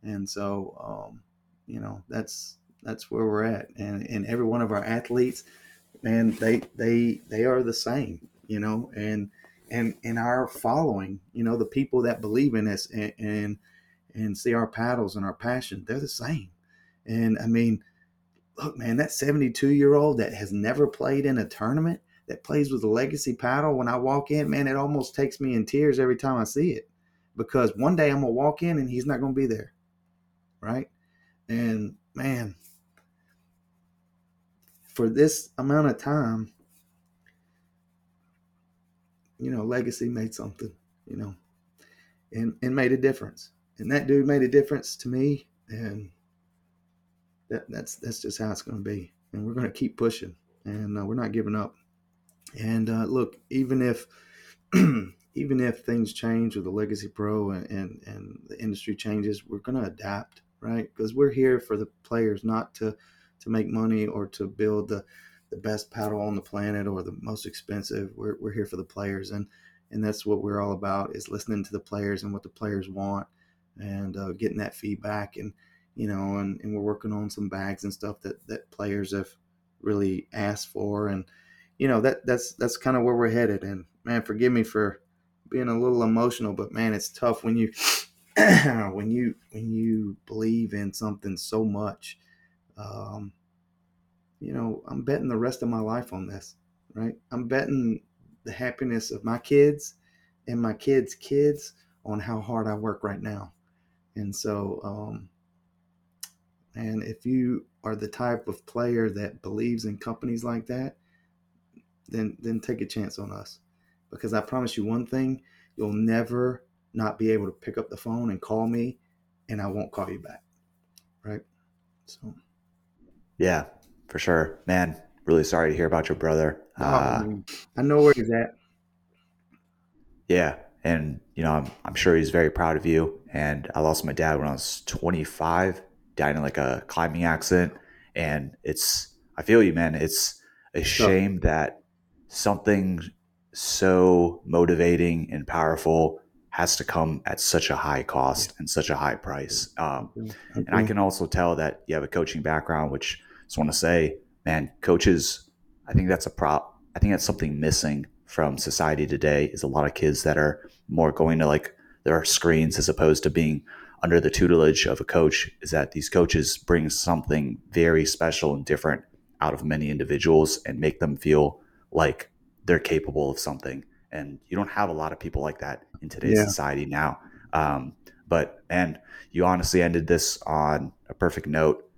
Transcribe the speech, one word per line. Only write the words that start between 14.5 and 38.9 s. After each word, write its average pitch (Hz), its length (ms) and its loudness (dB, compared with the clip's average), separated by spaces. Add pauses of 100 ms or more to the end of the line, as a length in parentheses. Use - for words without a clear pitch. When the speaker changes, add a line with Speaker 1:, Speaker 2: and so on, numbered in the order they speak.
Speaker 1:
our 113 120 2
paddles 117 500 -2
and 98 80 -6
our 95 100 -6
passion, 120 520 -6
they're 123 140 -6
the 143 80 -8
same. 120 420 -6 (560)
And 113 320 2
I - 80 -4
mean, 113 360 4 (760)
look, 151 180 -8
man, 117 200 -2
that 151 160 0
seventy-two-year-old 143 1080 4
that 107 160 0
has 98 180 -8
never 120 340 2
played 139 400 0
in 131 120 2
a 95 100 -2
tournament, 156 520 -2 (260)
that - 180 -10
plays 143 280 0
with 120 120 -2
a 110 40 4
Legacy 131 460 0
paddle, 139 420 0
when 123 120 -2
I 120 80 0
walk 135 340 0
in, 147 200 0
man, 143 160 0
it 135 100 0
almost 143 380 -2
takes 139 260 -2
me 131 140 -2
in 110 100 2
tears 139 340 2
every 127 180 4
time 131 220 -2
I 110 60 0
see 147 280 0
it, - 180 -10 (460)
because 117 400 2
one 147 200 2
day 151 140 4
I'm 139 100 2
gonna 127 120 0
walk 139 300 0
in 170 160 0
and 131 120 -2
he's 123 160 -4
not 135 140 -2
gonna 135 120 -2
be 135 140 0
there, 110 260 -4 (880)
right? 120 300 -6 (580)
And, 113 480 -2 (180)
man, 123 400 -4 (2250)
for - 260 0
this - 480 4
amount 143 320 4
of 143 80 0
time, 113 560 -2 (2750)